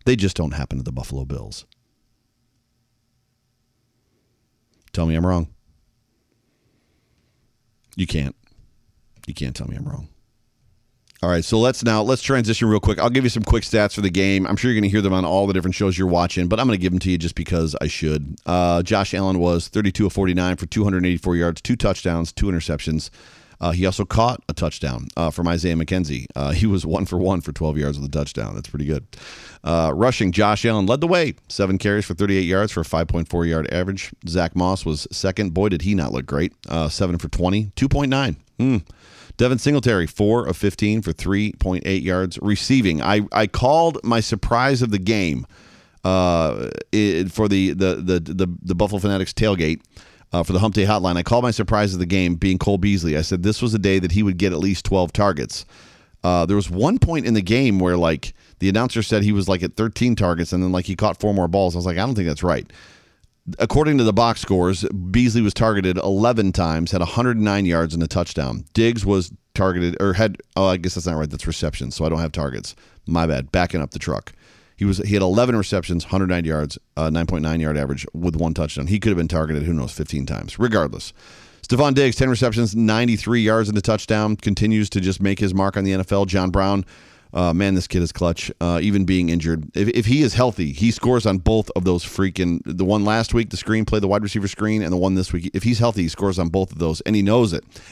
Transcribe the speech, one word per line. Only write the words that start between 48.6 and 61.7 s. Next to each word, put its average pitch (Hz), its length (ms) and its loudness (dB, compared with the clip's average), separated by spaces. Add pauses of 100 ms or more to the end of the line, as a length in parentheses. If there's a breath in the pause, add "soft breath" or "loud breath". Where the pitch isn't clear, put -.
the 92 120 -2
Buffalo 101 240 0
Fanatics 95 340 -2
tailgate, 87 480 0 (520 soft breath)
uh, 87 100 0
for 87 100 -2
the 92 60 2
Hump 104 160 2
Day 98 120 2
Hotline. 92 300 2
I 85 60 0
called 120 220 2
my 120 80 0
surprise 104 400 0
of 90 80 -4
the 90 60 -2
game 90 280 2
being 92 240 0
Cole 101 200 0
Beasley. 87 380 0
I 82 60 0
said 90 220 -2
this 104 180 0
was 117 120 0
a 110 40 0
day 95 220 2
that 90 100 0
he 104 140 2
would 95 140 0
get 92 140 2
at 82 60 -4
least 92 260 -2
twelve 90 280 2
targets. 92 520 -2 (600 soft breath)
Uh, 87 200 2
there 95 120 0
was 92 120 0
one 120 300 0
point 160 260 2
in 113 100 2
the 107 60 2
game 110 380 2
where, 90 180 2
like, 82 380 0 (240 soft breath)
the 95 100 0
announcer 113 360 0
said 107 180 0
he 101 80 2
was, 98 180 0
like, 92 140 0
at 87 140 -4
thirteen 113 400 0
targets, 87 360 0
and 90 120 0
then, 92 80 0
like, 90 140 -2
he 95 100 -6
caught 101 240 -2
four 107 120 0
more 92 140 2
balls. 90 300 2